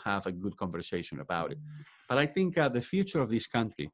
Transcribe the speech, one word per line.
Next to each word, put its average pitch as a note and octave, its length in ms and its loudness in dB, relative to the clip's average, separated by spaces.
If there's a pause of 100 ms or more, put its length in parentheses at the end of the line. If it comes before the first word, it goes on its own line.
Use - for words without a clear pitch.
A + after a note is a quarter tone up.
have G2+ 200 0
a F#2+ 60 -2
good F2+ 260 -4
conversation E2+ 640 -4
about E2+ 320 -2
it. D3+ 80 -8 (480)
But B2 100 2
I D3 80 6
think, F3+ 320 0
uh, C#3+ 120 6
the A#2+ 120 0
future F#3 380 0
of A#2+ 100 2
this A2 160 2
country A2 480 -2